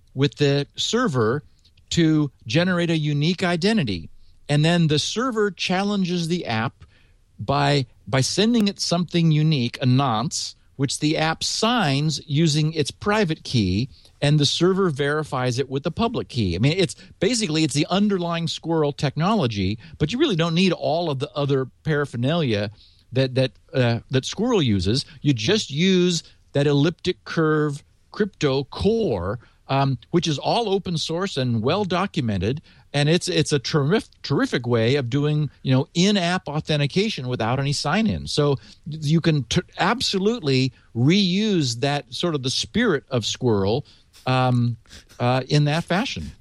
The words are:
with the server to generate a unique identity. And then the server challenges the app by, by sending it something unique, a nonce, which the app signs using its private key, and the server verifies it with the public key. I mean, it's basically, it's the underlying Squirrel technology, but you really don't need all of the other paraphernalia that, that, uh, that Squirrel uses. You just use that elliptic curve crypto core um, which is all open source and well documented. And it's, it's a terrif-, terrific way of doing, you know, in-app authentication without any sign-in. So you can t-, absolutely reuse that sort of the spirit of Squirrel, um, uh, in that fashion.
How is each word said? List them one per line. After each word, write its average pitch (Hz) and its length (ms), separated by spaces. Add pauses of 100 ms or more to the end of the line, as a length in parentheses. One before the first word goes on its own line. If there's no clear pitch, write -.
(140)
with 135 220
the 143 300 (100)
server 147 680 (480)
to 156 400 (160)
generate 170 420
a 165 80
unique 151 460
identity. 170 680 (380)
And 147 180
then 170 220
the 147 120
server 214 520
challenges 180 760
the 175 200
app 113 360 (560)
by, 143 460 (220)
by 131 140
sending 214 460
it 196 120
something 170 520
unique, 151 480
a 127 60
nonce, 127 720 (200)
which 139 240
the 151 180
app 160 260
signs 156 840
using 156 480
its 156 160
private 202 540
key, 104 460 (320)
and 147 180
the 143 60
server 185 440
verifies 143 680
it 139 100
with 135 140
the 175 80
public 208 380
key. 95 260
I 90 40
mean, 139 180
it's 190 180 (240)
basically, 180 440
it's 143 100
the 147 160
underlying 175 580
Squirrel 156 440
technology, 135 840 (200)
but 156 140
you 247 80
really 277 160
don't 160 200
need 185 160
all 156 380
of 135 100
the 131 160
other 139 320 (160)
paraphernalia 139 880 (400)
that, 127 240
that, 131 160 (220)
uh, 120 260 (100)
that 131 160
Squirrel 220 360
uses. 104 440 (160)
You 147 120
just 143 360
use 180 540 (300)
that 143 120
elliptic - 580
curve 156 600 (280)
crypto 143 520
core 131 760 (300)
um, 135 280 (140)
which 165 160
is 151 100
all 208 320
open 190 280
source 170 400
and 123 240
well 180 240
documented. 139 760 (300)
And 143 160
it's, 170 200
it's 160 260
a 143 60
terrif-, 156 500 (140)
terrific 156 420
way 120 300
of 131 160
doing, 147 400 (100)
you 135 100
know, 131 220
in-app 180 540
authentication 151 800
without 117 320
any 139 120
sign-in. 151 560
So 147 300 (300)
you 156 340
can 151 220
t-, - 180 (160)
absolutely 185 960 (220)
reuse 175 840
that 143 320
sort 175 200
of 143 80
the 127 80
spirit 196 600
of 117 180
Squirrel, 110 580 (400)
um, 123 520 (420)
uh, 127 280
in 147 180
that 151 180
fashion. 175 580